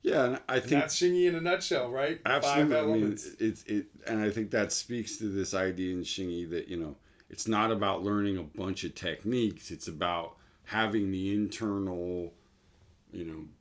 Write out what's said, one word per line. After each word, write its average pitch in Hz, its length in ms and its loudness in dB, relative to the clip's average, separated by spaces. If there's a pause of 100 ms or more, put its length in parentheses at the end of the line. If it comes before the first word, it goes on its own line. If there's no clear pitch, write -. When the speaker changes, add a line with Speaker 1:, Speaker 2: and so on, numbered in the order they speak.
Speaker 1:
Yeah, 139 220 4
and 127 100 2 (120)
I 127 80 -2
Speaker 2:
And 127 80 4
Speaker 1:
think 117 60 -8 (120)
Speaker 2:
that's - 200 -2
Xing 180 140 6
Yi 180 120 6
in 170 80 4
a 165 60 -2
nutshell, 170 480 0
right? 143 340 0
Five 135 200 2
Speaker 1:
Absolutely. 143 340 6
I - 40 4
mean, 110 140 2
Speaker 2:
elements. 104 300 0 (140)
Speaker 1:
it's, 110 240 0
it, 104 240 -2 (180)
and 110 160 0
I 107 80 2
think 107 220 -2
that 107 200 0
speaks - 460 -4
to 110 80 -6
this 98 280 -2
idea 92 400 0
in 90 100 -2
Xing 92 280 -4
Yi 87 140 -4
that, 82 240 -4
you 87 80 -6
know, 78 180 -6 (340)
it's - 180 -6
not 110 240 2
about 98 320 0
learning 101 340 2
a 85 60 -4
bunch 92 420 -6
of 78 100 -8
techniques. 98 760 -4
It's 82 180 -10
about 85 500 -4 (280)
having 104 460 0
the 95 220 -2
internal, 92 1000 -2 (760)
you 87 140 -8
know 80 220 -12 (140)